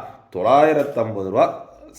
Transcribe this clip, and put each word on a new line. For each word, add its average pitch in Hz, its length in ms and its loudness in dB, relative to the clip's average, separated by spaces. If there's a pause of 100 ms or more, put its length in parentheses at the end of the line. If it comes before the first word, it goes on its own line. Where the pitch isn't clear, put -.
(360)
தொள்ளாயிரத்தி 135 680 2
ஐம்பது 101 260 -8
ரூபா - 360 -2 (340)